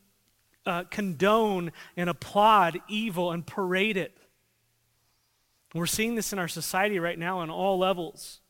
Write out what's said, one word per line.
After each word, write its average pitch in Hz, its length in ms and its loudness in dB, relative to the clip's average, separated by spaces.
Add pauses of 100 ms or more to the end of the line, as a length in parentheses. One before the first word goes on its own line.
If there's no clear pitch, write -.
(680)
uh, 180 180 -2
condone 196 840 2 (260)
and 175 140 0
applaud 196 760 4
evil 196 420 -2
and 170 160 -6
parade 196 500 0
it. 170 200 -6 (1600)
We're 170 120 -4
seeing 226 300 -2
this 208 160 -4
in 202 60 -4
our 170 100 -2
society 190 500 -2
right 170 200 -2
now 180 200 -4
on 160 120 -6
all 180 280 0
levels. 180 720 -2